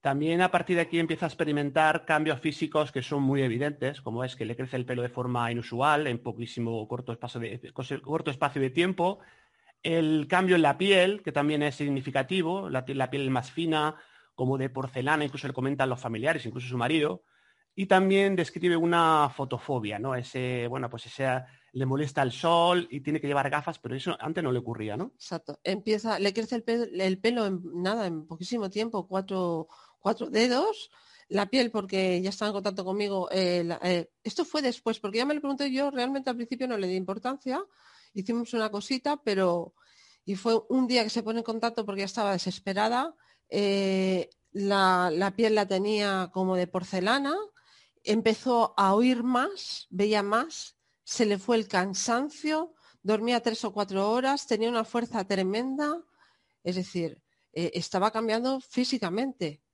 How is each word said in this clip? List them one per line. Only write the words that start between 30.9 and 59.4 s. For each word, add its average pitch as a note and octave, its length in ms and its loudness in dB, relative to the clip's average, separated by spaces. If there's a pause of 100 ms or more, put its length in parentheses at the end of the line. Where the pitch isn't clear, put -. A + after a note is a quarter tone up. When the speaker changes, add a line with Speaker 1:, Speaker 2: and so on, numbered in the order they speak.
Speaker 2:
La G3+ 180 0
piel, B3 240 2
porque F#3+ 520 0
ya F#3+ 80 0
estaba G#3 180 -2
en G#3 60 -2
contacto G3 300 -4
conmigo, G3 460 0
eh, F3+ 340 2
la, E3+ 180 -2
eh, F3 280 0 (140)
esto D4+ 220 -2
fue D4+ 160 -2
después, A#3 360 -2
porque G#3 200 -4
ya B3+ 80 2
me D4+ 80 0
lo D4+ 80 -4
pregunté C#4 280 -2
yo, C#4 200 0
realmente C4 400 -2
al A#3 60 -4
principio B3 300 -4
no A#3 120 -2
le F#3+ 80 0
di F#3 100 0
importancia, B3 640 -4 (520)
hicimos A#3 400 -4
una A3 160 0
cosita, C4+ 520 -2
pero, F3+ 520 0 (500)
y G3 120 -4
fue A3+ 340 2
un B3+ 160 4
día A#3+ 180 4
que A3 60 -4
se A#3 120 -2
pone A3+ 180 -2
en A3+ 40 -8
contacto A3+ 400 -4
porque G3 160 -6
ya G3 60 -2
estaba G3+ 260 -2
desesperada, G#3 840 -2 (360)
eh, F#3+ 800 2 (220)
la, F#3+ 600 4
la F#3+ 240 2
piel A3 200 4
la G3+ 100 4
tenía G3 680 0
como F#3 240 2
de F3+ 120 2
porcelana, G#3+ 680 0 (680)
empezó A3 720 2
a G3 180 6
oír A#3+ 300 4
más, C4 680 -2
veía G#3 320 2
más, A3+ 540 -2 (300)
se - 180 0
le G3+ 140 2
fue A#3 180 0
el A3 120 0
cansancio, C4+ 1040 -2 (260)
dormía A3+ 400 0
tres A3+ 240 -2
o G3+ 80 -4
cuatro G3 380 0
horas, C4 380 0
tenía A3+ 200 2
una A#3 160 0
fuerza A#3 400 -2
tremenda, C4 800 -2 (640)
es F3+ 100 -2
decir, F#3 480 -4 (300)
eh, E3 220 -2
estaba F#3+ 360 0
cambiando A#3 500 -2
físicamente. A3 1040 -4 (120)